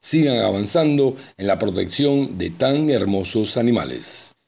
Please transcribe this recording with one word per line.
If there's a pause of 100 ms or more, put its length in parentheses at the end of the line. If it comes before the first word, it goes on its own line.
sigan
avanzando (200)
en
la
protección
de
tan
hermosos
animales. (140)